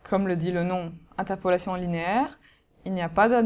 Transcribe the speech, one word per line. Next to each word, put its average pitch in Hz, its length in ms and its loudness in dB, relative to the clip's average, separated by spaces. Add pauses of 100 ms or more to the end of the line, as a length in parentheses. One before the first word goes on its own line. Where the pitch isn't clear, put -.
comme 196 240 0
le 180 80 0
dit 170 160 -2
le 175 100 0
nom, 175 300 -4 (260)
interpolation 185 560 0
linéaire. 180 640 -2 (460)
Il 185 80 -6
n'y 185 80 -2
a 170 80 -2
pas 196 200 4
de, 240 180 4